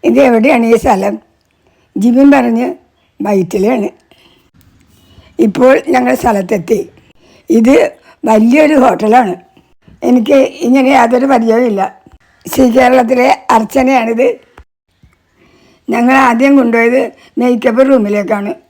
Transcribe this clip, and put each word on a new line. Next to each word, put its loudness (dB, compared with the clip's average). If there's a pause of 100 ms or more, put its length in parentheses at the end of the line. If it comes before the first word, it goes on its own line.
ഇത് 2
എവിടെയാണ് 2
ഈ 2
സ്ഥലം? -2 (760)
ജിബിൻ 4
പറഞ്ഞ് 0 (480)
വൈറ്റിലയാണ്. -2 (1500)
ഇപ്പോൾ 2
ഞങ്ങൾ 0
സ്ഥലത്തെത്തി. -4 (640)
ഇത് 2 (320)
വലിയൊരു 2
ഹോട്ടലാണ്. 0 (680)
എനിക്ക് 0
ഇങ്ങനെ 0
യാതൊരു 0
പരിചയവുമില്ല. -2 (460)
സീ 0
കേരളത്തിലെ 0 (120)
അർച്ചനയാണിത്. -2 (1500)
ഞങ്ങൾ 0
ആദ്യം 2
കൊണ്ടുപോയത് 0 (260)
മേക്കപ്പ് 0
റൂമിലേക്കാണ്. -2 (160)